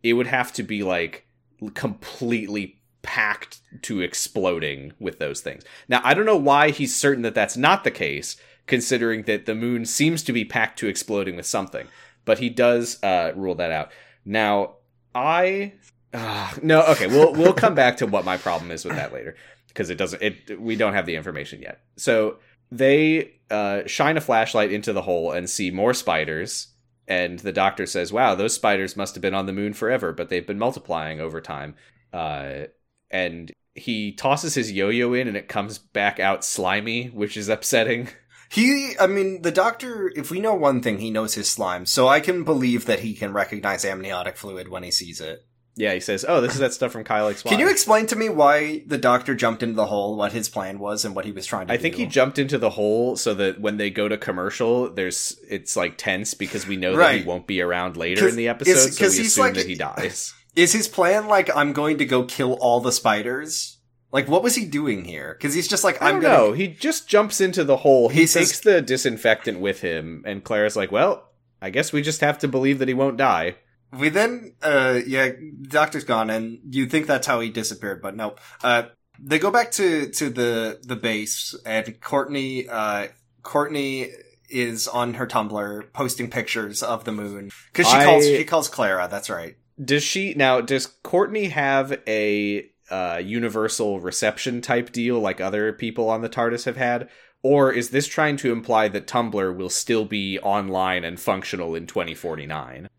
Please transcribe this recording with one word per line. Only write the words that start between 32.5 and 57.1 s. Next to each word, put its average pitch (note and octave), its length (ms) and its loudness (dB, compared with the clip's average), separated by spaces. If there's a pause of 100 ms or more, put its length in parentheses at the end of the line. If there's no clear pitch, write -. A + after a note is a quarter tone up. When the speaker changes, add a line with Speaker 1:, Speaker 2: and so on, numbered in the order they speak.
Speaker 1:
and E2+ 420 -6 (220)
he G#2+ 400 -6
tosses C#3+ 400 -2
his A2 180 -2
yo-yo A#2 420 0
in B2 140 -2
and G#2 80 -6
it - 140 -10
comes G#2 280 -6
back - 420 -2
out G2 260 0
slimy, G#2+ 640 -2
which G#2 280 -6
is G#2 140 -6
upsetting. A#2 580 0 (420)
Speaker 2:
He, C4+ 500 2
I F#3+ 80 6
mean, F#3+ 340 -2
the E3 100 0
doctor, A3 640 -2
if C#3 140 -8
we F3 120 -6
know A3 120 0
one C#3+ 280 2
thing, G#2+ 180 -2
he A2+ 100 -6
knows A2 260 -2
his G2+ 140 -4
slime. F2+ 360 -4
So B2+ 220 4
I C#3+ 120 6
can F3 240 -2
believe B2+ 420 0
that G#2 140 2
he G#2+ 140 -6
can G2+ 200 -6
recognize G2+ 520 -2
amniotic F#2+ 520 -6
fluid F#2 320 -12
when F#2 140 -10
he F2 80 -8
sees E2+ 300 -4
it. D#2 240 -12 (320)
Speaker 1:
Yeah, G#2 160 0
he F#2 80 -2
says, G2+ 260 -4
"Oh, D#3+ 140 4
this A#2+ 140 0
is C3+ 40 -4
that B2+ 140 2
stuff B2 180 -2
from A2 140 -12
Kyle G#2+ 240 0
X - 160 -8
Y." A#2 40 -2
Speaker 2:
Can G#3+ 120 4
you F#4 80 6
explain A3 380 4
to A#3 100 -2
me A3 100 -2
why D3+ 580 4
the C#3+ 120 -2
doctor B2 380 2
jumped A#2 280 -2
into A#2 120 -4
the G#2+ 100 2
hole, G#2 320 -2
what G2+ 160 -2
his A2+ 160 -4
plan G2 300 -8
was, G2+ 260 -4
and G2+ 100 -6
what F#2+ 80 -4
he G#2 80 -8
was F#2+ 140 -10
trying F#2+ 220 -6
to A#2+ 60 -2
Speaker 1:
I A#2+ 40 0
think - 180 -2
Speaker 2:
do? B3 60 -6
Speaker 1:
he G3+ 60 -2
jumped C3+ 300 2
into C#3 200 0
the A2 140 2
hole A2 440 0
so A2 200 -2
that F#2+ 260 0
when G#2 160 -2
they G2+ 120 -2
go G#2 200 -2
to G#2+ 80 -2
commercial, G#2+ 760 -2
there's, - 460 -4 (100)
it's, - 280 -6
like, F2 200 -2
tense G2+ 360 -4
because F#2+ 340 -8
we G2 80 -4
know F#2 160 -2
that F#2+ 60 2
Speaker 2:
Right. C3 240 4